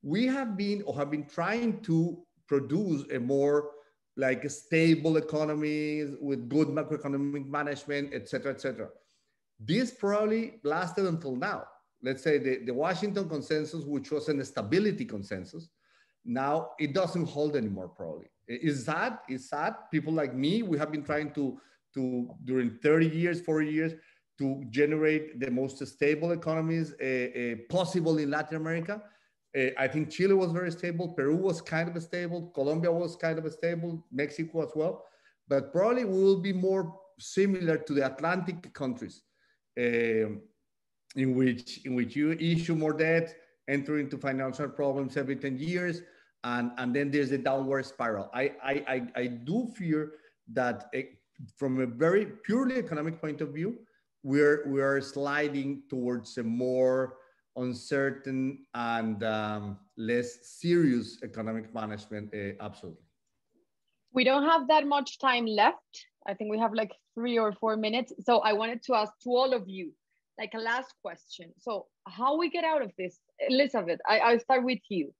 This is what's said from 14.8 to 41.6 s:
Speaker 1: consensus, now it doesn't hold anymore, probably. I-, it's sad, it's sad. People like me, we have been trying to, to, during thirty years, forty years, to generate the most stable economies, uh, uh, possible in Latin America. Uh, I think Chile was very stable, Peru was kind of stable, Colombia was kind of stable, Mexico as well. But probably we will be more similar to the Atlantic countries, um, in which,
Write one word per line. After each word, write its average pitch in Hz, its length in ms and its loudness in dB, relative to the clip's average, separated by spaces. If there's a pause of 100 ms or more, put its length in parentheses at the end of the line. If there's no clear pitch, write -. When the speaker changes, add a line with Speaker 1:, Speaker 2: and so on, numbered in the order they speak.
Speaker 1:
consensus, 95 640 -8 (540)
now 139 560 -2
it 147 140 -2
doesn't 175 340 0
hold 147 280 -2
anymore, 98 340 -2
probably. 80 380 -10 (220)
I-, 120 120 -6
it's 143 240 0
sad, 202 420 -2
it's 131 220 -8
sad. 165 260 -2 (160)
People 156 220 0
like 139 220 0
me, 165 280 0
we 170 160 0
have 151 120 -2
been 151 120 -4
trying 151 300 -2
to, 139 260 -2 (340)
to, 127 360 -2 (140)
during 123 400 0
thirty 160 240 8
years, 170 340 0
forty 156 300 0
years, 160 220 0 (460)
to 139 300 -2
generate 151 680 2
the 131 100 -2
most 131 360 -2
stable 151 460 2
economies, 160 680 0
uh, 131 40 -2
uh, 123 500 -2 (140)
possible 170 480 2
in 143 140 0
Latin 151 260 -2
America. 170 440 -4 (560)
Uh, 131 100 2 (100)
I 135 100 0
think 156 220 -2
Chile 196 240 2
was 185 180 4
very 175 200 -2
stable, 170 380 -4
Peru 147 260 2
was 180 240 0
kind 165 300 -2
of 170 120 -6
stable, 175 520 -6
Colombia 160 380 2
was 170 240 0
kind 160 220 -2
of 160 140 -4
stable, 170 600 -4
Mexico 160 540 -2
as 165 100 -10
well. 156 300 -2 (420)
But 139 260 0
probably 226 320 4
we 190 180 2
will 196 160 8
be 190 140 -2
more 185 460 0 (200)
similar 185 580 2
to 156 160 -4
the 139 120 4
Atlantic 170 680 -2
countries, 120 500 -6 (560)
um, 113 640 2 (760)
in 131 200 2
which, 127 480 0